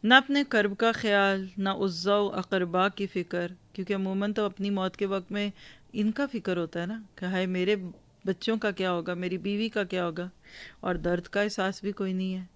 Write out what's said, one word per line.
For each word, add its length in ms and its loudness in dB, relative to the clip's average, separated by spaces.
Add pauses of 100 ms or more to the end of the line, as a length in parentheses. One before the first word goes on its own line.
न 80 6
अपने 340 6
कर्ब 280 2
का 180 4
ख्याल, 560 2 (100)
न 100 0
उज़्ज़ा 480 0
व 120 4 (100)
अकरबा 500 2
की 180 -4
फ़िक्र, 480 -4 (200)
क्योंकि 200 -2
अमूमन 380 0
तो 120 0
अपनी 280 -2
मौत 240 0
के 100 0
वक्त 260 -4
में 200 -2 (420)
इनका 320 0
फ़िक्र 320 -2
होता 220 -4
है 60 -4
ना 160 -8 (160)
कि 80 -6
हाय 220 0
मेरे 280 2 (500)
बच्चों 320 0
का 140 0
क्या 180 -2
होगा, 240 -2
मेरी 240 -4
बीवी 300 -2
का 160 -2
क्या 200 -2
होगा, 260 -6 (520)
और 160 0
दर्द 300 0
का 140 0
एहसास 420 -2
भी 100 -2
कोई 180 -2
नहीं 200 -2
है। 240 -8